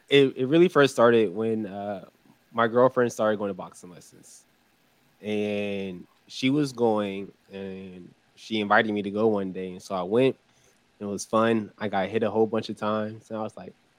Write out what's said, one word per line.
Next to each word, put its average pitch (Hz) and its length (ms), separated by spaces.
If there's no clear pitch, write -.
it, 139 280
it 127 100
really 170 220
first 143 260
started 117 400
when, 110 320
uh, 101 380
my 117 140
girlfriend 123 460
started 107 260
going 101 120
to 95 40
boxing 90 360
lessons, - 540
and 101 880
she - 200
was 143 240
going, 104 580
and 95 560
she 110 240
invited 104 340
me 104 80
to 98 80
go 107 160
one 98 260
day, 92 200
and 92 100
so - 120
I 92 80
went. 120 340
It 107 60
was 101 220
fun. 110 520
I 110 100
got 95 200
hit 110 140
a 107 80
whole 110 160
bunch 110 240
of 107 80
times, 107 500
and 110 100
I 107 40
was 107 140
like, 92 180